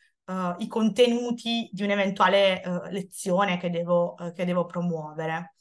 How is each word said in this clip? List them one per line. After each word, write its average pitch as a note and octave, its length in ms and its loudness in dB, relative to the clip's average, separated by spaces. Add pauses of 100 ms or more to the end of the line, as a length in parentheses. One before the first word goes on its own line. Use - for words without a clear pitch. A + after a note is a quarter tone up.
(260)
eh, F#3 320 -4
i G#3+ 100 -6
contenuti A#3 1040 2
di G3 120 -6
un'eventuale, G3 760 4
eh, F3 300 -6
lezione F#3 640 -2
che F3+ 120 -4
devo, F3 480 0
eh, E3+ 160 -10
che F#3 100 -4
devo F3 220 0
promuovere?" D#3+ 960 -6